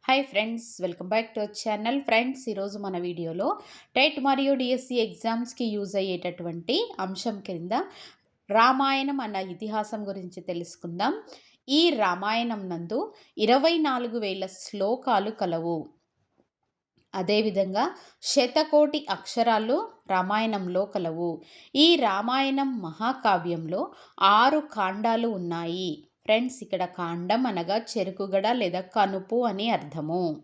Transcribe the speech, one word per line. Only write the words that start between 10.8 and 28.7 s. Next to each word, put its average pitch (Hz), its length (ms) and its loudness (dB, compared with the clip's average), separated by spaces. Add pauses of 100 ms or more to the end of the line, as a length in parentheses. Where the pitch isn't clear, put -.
ఈ 285 140 4 (180)
రామాయణం 214 680 0
నందు 170 300 -4 (380)
ఇరవై 262 400 6
నాలుగు 247 420 0
వేల 190 260 -4 (100)
శ్లోకాలు 208 840 0
కలవు. 170 360 -2 (1400)
అదేవిధంగా 196 720 2 (380)
శతకోటి 294 880 4
అక్షరాలు 226 680 2 (320)
రామాయణంలో 190 760 0
కలవు. 170 460 -4 (440)
ఈ 294 200 8
రామాయణం 269 720 0 (120)
మహాకావ్యంలో 175 1000 0 (520)
ఆరు 269 260 6 (120)
కాండాలు 220 540 0
ఉన్నాయి. 175 600 -4 (300)
ఫ్రెండ్స్, 240 420 0
ఇక్కడ 185 240 -4
కాండం 175 640 -2
అనగా 185 300 -2 (120)
చెరుకుగడ 196 640 -2
లేదా 185 300 0